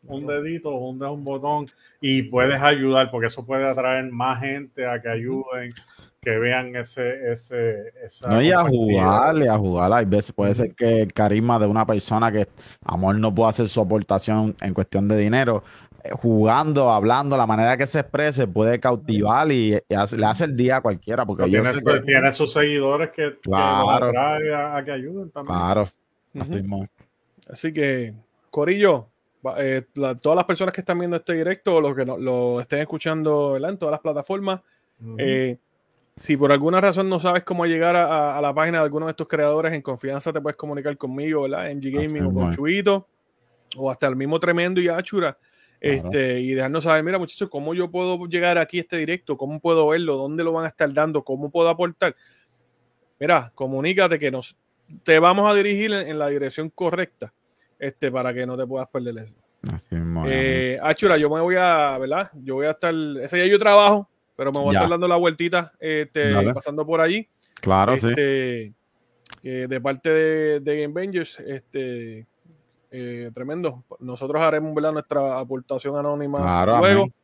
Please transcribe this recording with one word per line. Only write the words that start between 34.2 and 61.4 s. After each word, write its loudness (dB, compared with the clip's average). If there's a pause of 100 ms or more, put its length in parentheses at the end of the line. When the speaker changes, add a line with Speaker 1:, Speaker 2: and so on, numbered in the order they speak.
Speaker 1:
Ujú. -14
Speaker 2:
eh, 0 (600)
si 0
por 4
alguna 4
razón 2
no -2
sabes 0
cómo -4
llegar 2
a, 4
a, 0
a -2
la 0
página 0
de 4
alguno -4
de -4
estos -8
creadores, 0
en -6
confianza -8
te -4
puedes -6
comunicar -6
conmigo, -4
¿verdad? -4
M -8
G -8
Speaker 3:
Así -4 (160)
Speaker 2:
Gaming -4
o 0
Speaker 3:
mismo -2
Speaker 2:
con 0
Speaker 3:
es. -2
Speaker 2:
Chuito, 0 (680)
o -4
hasta -2
el 0
mismo -2
Tremendo 0
y 2
Achura, -2 (420)
Speaker 3:
Claro. 0 (120)
Speaker 2:
este, 0
y -4
dejarnos -2
saber, 4
"Mira, -2
muchachos, -6
¿cómo -6
yo -4
puedo -4
llegar 2
aquí -2
a -4
este -8
directo? -4
¿Cómo -8
puedo 4
verlo? 0
¿Dónde -6
lo -2
van -4
a -6
estar -2
dando? 0
¿Cómo -6
puedo 4
aportar?". -2 (1040)
Mira, 2
comunícate 0
que -2
nos, -10 (460)
te 6
vamos 6
a 4
dirigir 2
en, -4
en -6
la -2
dirección -4
correcta, -6 (460)
este, -4
para -2
que -4
no -8
te -4
puedas -8
perder -6
eso. -18 (400)
Speaker 3:
Así -8
mismo -2
es, -2
Speaker 2:
Eh, -2
Achura, 2
yo 2
me 0
voy 2